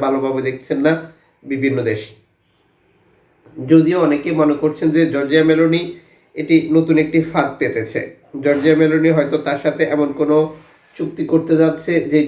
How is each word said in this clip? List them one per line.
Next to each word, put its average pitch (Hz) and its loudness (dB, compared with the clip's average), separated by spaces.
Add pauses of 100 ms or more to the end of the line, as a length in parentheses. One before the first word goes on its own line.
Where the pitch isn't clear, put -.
ভালোভাবে 135 -2
দেখছেন 131 -6
না 160 4 (520)
বিভিন্ন 135 -2 (120)
দেশ। 107 -4 (1700)
যদিও 160 4
অনেকে 147 -2 (100)
মনে 151 2
করছেন 156 -2
যে 165 4 (120)
জর্জিয়া 139 2
মেলোনি 165 2 (520)
এটি 156 2 (200)
নতুন 160 2
একটি 160 -2 (120)
ফাঁদ 151 0 (100)
পেতেছে। 113 -4 (440)
জর্জিয়া 143 2
মেলোনি 160 2
হয়তো 151 0 (100)
তার 143 -4
সাথে 156 -2 (120)
এমন 147 0 (120)
কোনো 151 2 (600)
চুক্তি 160 -8 (100)
করতে 160 2
যাচ্ছে 160 -2 (200)
যে 151 4